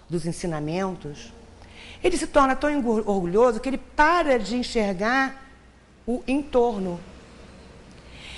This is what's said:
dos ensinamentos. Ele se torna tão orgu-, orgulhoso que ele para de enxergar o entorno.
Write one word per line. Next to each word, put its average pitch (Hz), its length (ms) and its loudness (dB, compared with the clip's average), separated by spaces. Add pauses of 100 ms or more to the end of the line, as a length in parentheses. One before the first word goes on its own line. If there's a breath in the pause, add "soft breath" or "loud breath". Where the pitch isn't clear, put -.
(100)
dos 160 160 -4
ensinamentos. 160 1080 -6 (680 loud breath)
Ele 359 160 2
se 311 80 -4
torna 269 280 4
tão 294 220 0
orgu-, 226 340 0
orgulhoso 208 500 2
que - 80 -4
ele 262 100 -2
para 302 600 4
de 214 180 -4
enxergar 233 920 0 (580)
o 240 200 -4
entorno. 233 760 0 (1400 loud breath)